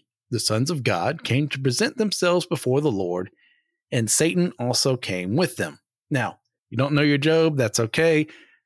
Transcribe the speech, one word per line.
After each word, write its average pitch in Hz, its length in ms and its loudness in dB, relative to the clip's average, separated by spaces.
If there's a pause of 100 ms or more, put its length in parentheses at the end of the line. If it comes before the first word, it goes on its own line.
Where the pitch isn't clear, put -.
(300)
the - 100 -2
sons 120 300 0
of 151 120 -4
God 110 400 -2
came 139 260 0
to 143 120 -8
present 135 360 -2
themselves 180 480 0
before - 360 -2
the 147 100 2
Lord, 92 400 -2 (640)
and 117 180 0
Satan 175 480 0
also 123 380 0
came 95 400 -4
with 190 200 0
them. 82 220 -6 (320)
Now, 123 300 -4 (280)
you - 80 -12
don't 143 180 0
know 147 80 4
your 147 140 4
Job, 160 400 2
that's 117 220 0
okay. 156 480 2 (400)